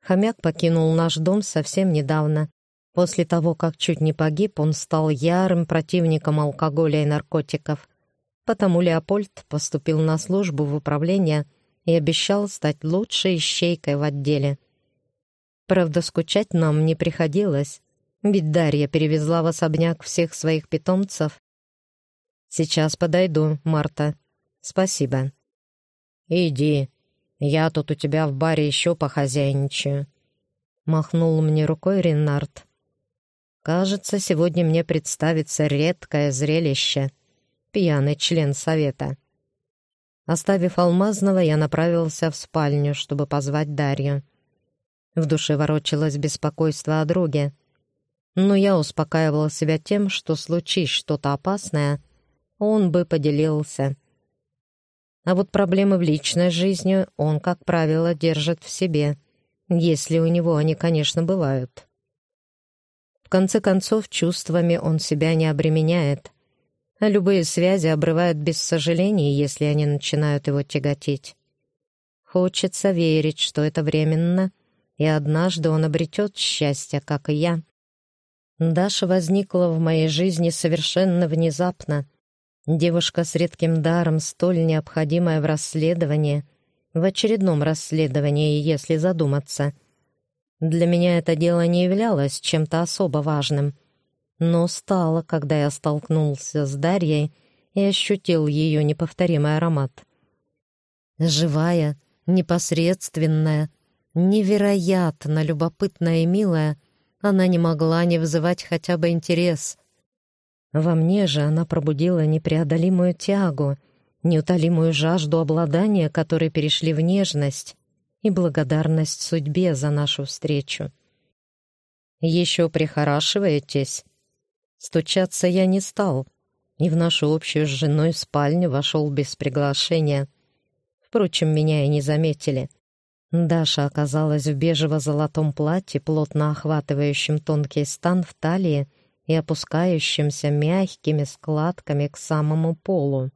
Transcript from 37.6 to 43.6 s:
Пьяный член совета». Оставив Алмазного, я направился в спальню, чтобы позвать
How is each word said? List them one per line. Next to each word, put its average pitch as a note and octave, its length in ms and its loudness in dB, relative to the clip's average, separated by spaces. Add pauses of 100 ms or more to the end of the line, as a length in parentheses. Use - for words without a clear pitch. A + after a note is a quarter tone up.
Пьяный D3 440 2
член D3+ 380 0
совета». C#3 640 -2 (1080)
Оставив F3+ 520 0
Алмазного, F#3+ 600 2
я D#3 160 2
направился D#3+ 760 0
в D3 60 -8
спальню, D3 580 -2
чтобы C#3+ 340 -4
позвать D3 480 -4